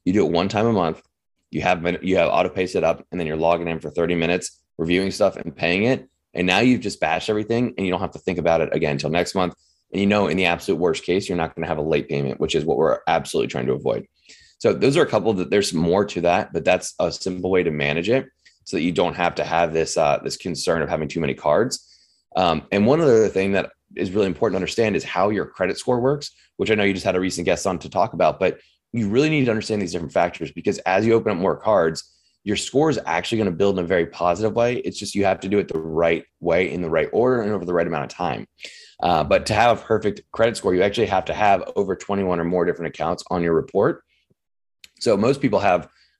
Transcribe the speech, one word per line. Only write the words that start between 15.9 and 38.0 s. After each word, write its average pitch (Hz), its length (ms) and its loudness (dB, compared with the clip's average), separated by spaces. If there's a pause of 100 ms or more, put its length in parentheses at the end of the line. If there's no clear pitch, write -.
to 90 160 -6
that, 87 320 2
but 80 100 -4
that's 90 340 2
a 85 140 0
simple 92 380 -4
way 92 140 2
to 82 60 2
manage 76 380 -2
it 131 200 0 (360)
so 95 140 -6
that 78 40 0
you 87 100 0
don't 85 220 0
have 87 200 0
to 78 100 -2
have 82 300 0
this, 80 240 0
uh, 73 260 2
this - 140 -8
concern 82 420 -2
of 73 80 -2
having 80 180 -2
too 78 140 -6
many 67 140 -2
cards. 98 520 0 (480)
Um, 82 280 0 (100)
and 101 140 2
one 151 160 4
other 113 260 6
thing 98 240 0
that 95 200 -2 (220)
is 92 160 -4
really 98 160 0
important 92 280 -2
to - 20 -2
understand 95 400 0
is 78 80 -4
how 92 240 0
your 101 160 -2
credit 95 320 -4
score 123 240 -2
works, 143 300 -2 (260)
which 95 140 -2
I 110 40 6
know 104 80 0
you 98 120 2
just 90 100 -6
had 95 100 2
a 92 60 2
recent 90 240 -2
guest 87 220 0
on 92 140 -2
to - 100 -16
talk 98 240 0
about, 80 260 2
but 92 180 0 (340)
you 113 180 -2
really 139 180 2
need 151 160 2
to 120 60 2
understand 107 320 -2
these 85 100 -6
different 85 220 -6
factors, 87 360 0
because 85 280 -4
as 95 260 0
you 113 80 4
open 110 200 2
up 87 60 -2
more 85 180 0
cards, 87 540 0 (320)
your 101 140 -2
score 151 320 0
is 160 160 0
actually 90 340 -2
gonna 104 120 0
build 92 280 0
in 90 60 -2
a - 20 -6
very 85 200 2
positive 90 480 -2
way. 120 220 0
It's - 220 -6
just, - 160 -10
you 98 120 2
have 95 140 0
to 95 80 -6
do 101 100 2
it 87 100 0
the 80 100 -4
right 80 460 0 (160)
way, 85 320 2
in 90 80 -6
the 82 100 -4
right 78 220 0
order, 123 300 2
and 104 100 -2
over 90 140 -4
the 87 80 -2
right 85 120 2
amount 78 180 -4